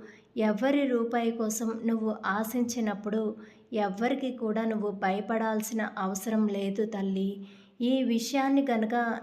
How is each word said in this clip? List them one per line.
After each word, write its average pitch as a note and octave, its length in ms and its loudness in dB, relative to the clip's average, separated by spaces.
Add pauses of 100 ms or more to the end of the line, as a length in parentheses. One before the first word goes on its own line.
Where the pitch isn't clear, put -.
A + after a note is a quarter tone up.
(380)
ఎవరి A3+ 500 4
రూపాయి A#3 440 2
కోసం A3+ 380 -2 (160)
నువ్వు A3 260 2 (140)
ఆశించినప్పుడు, A3 960 0 (500)
ఎవ్వరికి A3+ 580 0
కూడా A3 340 -2
నువ్వు G#3+ 260 0
భయపడాల్సిన G#3+ 920 0 (160)
అవసరం G3+ 500 0
లేదు G3 380 0
తల్లి. G3 440 -2 (520)
ఈ B3 120 2 (100)
విషయాన్ని C4+ 640 2
గనక A3+ 300 0 (280)